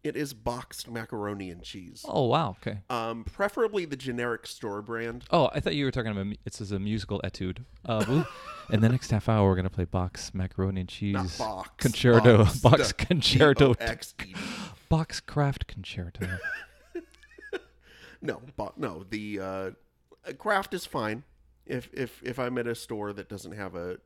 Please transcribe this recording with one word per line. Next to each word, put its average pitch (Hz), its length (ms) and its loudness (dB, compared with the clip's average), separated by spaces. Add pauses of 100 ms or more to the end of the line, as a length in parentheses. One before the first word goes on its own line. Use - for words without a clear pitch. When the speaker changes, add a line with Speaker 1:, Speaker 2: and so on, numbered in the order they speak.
Speaker 1:
It 147 140 -6
is 139 180 -4
boxed 120 560 -8
macaroni 104 600 -6
and 85 120 -14
cheese. - 440 -16
Speaker 2:
Oh, - 200 0
wow. 151 340 0
Okay. 104 200 -8 (100)
Speaker 1:
Um, 117 340 -4
preferably 208 640 -2
the 143 100 -6
generic 120 520 -4
store 104 340 -8
brand. 117 480 -8
Speaker 2:
Oh, 160 240 6
I 147 60 -2
thought 160 160 -2
you 143 100 0
were 127 60 0
talking 113 180 -2
about 98 160 -4
mu-, 104 80 -6 (100)
it - 100 -10
says 101 180 -8
a 98 80 -2
musical 104 440 -4
etude. 95 400 -6 (220)
Uh, 110 200 0
we'll, 139 200 2 (220)
<laughs> - 220 -12
in 107 100 4
the 113 100 8
next - 220 0
half 107 180 0
hour, 104 180 6
we're 92 80 4
gonna 92 140 -2
play 92 160 -2
box - 480 -4
macaroni 95 460 -2
and 90 100 -6
cheese 101 240 -4
Speaker 1:
Not 95 240 -4
box. 107 400 -6
Speaker 2:
concerto. 117 600 8
<laughs> 110 60 10
Speaker 1:
Box. 87 160 4
Speaker 2:
Box 127 280 8
Speaker 1:
The - 60 -2 (120)
Speaker 2:
concerto. 135 680 6
Speaker 1:
B - 60 -2
O 117 60 -4
X - 340 -8
E - 60 -10
D. 92 80 -18 (560)
Speaker 2:
Box 156 300 0
craft - 460 -2
concerto. 90 640 -8 (680)
<laughs> 349 40 -8 (1200)
Speaker 1:
No, - 200 -6 (160)
bo-, 107 200 -6
no. 95 340 -8
The, 104 300 -6
uh, 95 40 -6
uh, 95 260 -6 (680)
craft 202 360 0
is 175 120 -8
fine 113 380 -4 (420)
if, 123 260 -6
if, - 300 -6
if 123 160 -8
I'm 123 200 -2
at 117 80 -2
a 117 80 -2
store 104 380 -8
that 101 160 -12
doesn't 92 240 -12
have 98 220 -10
a 90 320 -8